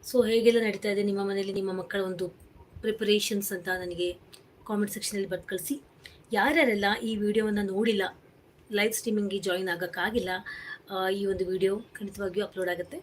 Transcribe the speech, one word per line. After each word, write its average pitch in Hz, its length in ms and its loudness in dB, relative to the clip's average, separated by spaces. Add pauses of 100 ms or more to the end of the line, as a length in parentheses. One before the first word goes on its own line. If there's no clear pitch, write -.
(100)
So, 240 160 6
ಹೇಗೆಲ್ಲ 226 340 6
ನಡೀತಾ 208 280 0
ಇದೆ 202 140 2
ನಿಮ್ಮ 196 260 0
ಮನೇಲಿ, 196 240 -2
ನಿಮ್ಮ 190 200 -2
ಮಕ್ಕಳ 185 280 -4
ಒಂದು 185 280 -2 (520)
ಪ್ರಿಪರೇಷನ್ಸ್ 208 720 0
ಅಂತ 180 160 -6
ನನಗೆ 180 440 -2 (540)
ಕಾಮೆಂಟ್ 208 260 0
ಸೆಕ್ಷನಲ್ಲಿ 202 360 -4
ಬರ್ದು 180 180 -6
ಕಳಿಸಿ. 196 340 -4 (520)
ಯಾರ್ಯಾರೆಲ್ಲ 226 520 4 (180)
ಈ 220 140 -2
ವಿಡಿಯೋವನ್ನ 208 460 2
ನೋಡಿಲ್ಲ, 196 400 2 (720)
ಲೈವ್ 208 200 2
ಸ್ಟ್ರೀಮಿಂಗಿಗೆ 202 500 -2
ಜಾಯಿನ್ 190 260 0
ಆಗೋಕ್ಕಾಗಿಲ್ಲ, 185 640 -2 (600)
ಆ, 190 180 0
ಈ 196 180 0
ಒಂದು 185 200 -2
ವಿಡಿಯೋ 190 320 2
ಖಂಡಿತವಾಗಿಯೂ 196 680 -6
ಅಪ್ಲೋಡ್ 185 240 -4
ಆಗುತ್ತೆ. 175 320 -4